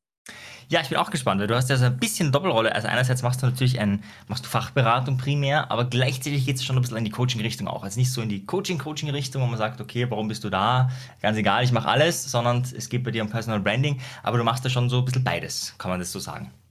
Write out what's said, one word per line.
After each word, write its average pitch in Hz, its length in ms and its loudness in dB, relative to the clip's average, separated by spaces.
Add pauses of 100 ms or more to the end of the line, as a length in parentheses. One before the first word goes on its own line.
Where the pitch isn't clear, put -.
(680)
Ja, 165 120 2
ich 139 80 -4
bin 160 80 -2
auch 156 140 0
gespannt, 113 280 0
weil 101 80 0
du 117 80 2
hast 127 140 2
ja 135 80 4
so 127 80 6
ein 123 120 4
bisschen 185 340 0
Doppelrolle. 131 420 4
Also 113 140 -2
einerseits 127 340 2
machst 123 200 0
du - 40 2
natürlich 123 340 2
ein, 104 240 0 (240)
machst - 180 -6
du - 40 -12
Fachberatung 127 680 2
primär, 139 540 0
aber 120 140 2
gleichzeitig 127 600 0
geht's 135 180 -2
schon 127 120 -2
ein 127 60 4
bisschen 120 160 -2
in 113 80 0
die 104 60 -2
Coaching-Richtung 107 560 -2
auch. - 160 -6
Also 98 160 -4
nicht 127 120 4
so 123 100 -4
in 110 80 -2
die 98 160 -6
Coaching-Coaching-Richtung, 151 960 -4
wo 127 40 2
man 117 120 -2
sagt, 110 240 -2
"Okay, 120 280 -2
warum 110 180 -2
bist 107 160 -6
du 107 60 -4
da? 120 400 4 (320)
Ganz 107 160 2
egal, 104 260 4
ich 127 80 2
mach 113 140 0
alles", 147 460 2
sondern 123 320 2
es - 260 -8
geht 123 140 -2
bei 117 80 -4
dir 113 120 -2
um 107 60 -4
Personal 110 300 -2
Branding. 127 420 2 (220)
Aber 117 140 2
du 117 60 2
machst 120 220 0
da 131 40 0
schon 123 200 2
so 123 100 4
ein 123 60 4
bisschen 127 180 2
beides, 87 540 -4
kann 92 140 -4
man 90 80 -2
das 87 120 -6
so 98 80 -8
sagen? - 320 -10 (200)